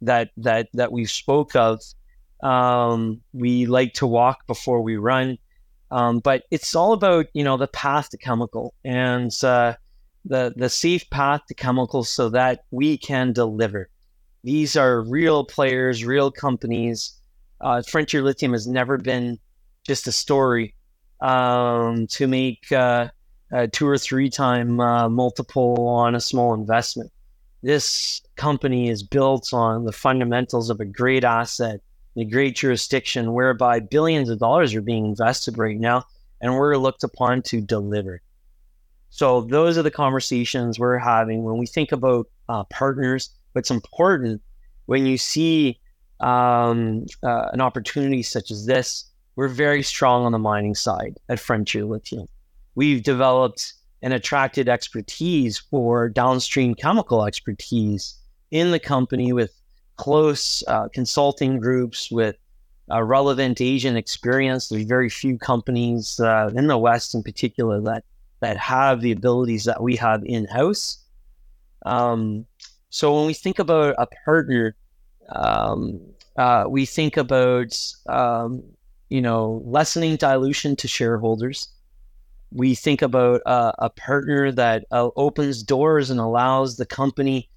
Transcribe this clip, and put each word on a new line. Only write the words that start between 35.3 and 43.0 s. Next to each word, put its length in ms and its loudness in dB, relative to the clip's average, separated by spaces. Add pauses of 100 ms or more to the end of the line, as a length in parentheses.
right 220 -2
now, 240 2 (380)
and 140 0
we're 220 2
looked 260 0
upon 400 0
to 180 -4
deliver. 600 -4 (880)
So 320 2
those 360 2
are 60 4
the 80 0
conversations 880 -2
we're 180 2
having 460 2
when 140 -4
we 100 -4
think 240 -2
about, 360 2 (220)
uh, 160 -4
partners. 640 -2 (220)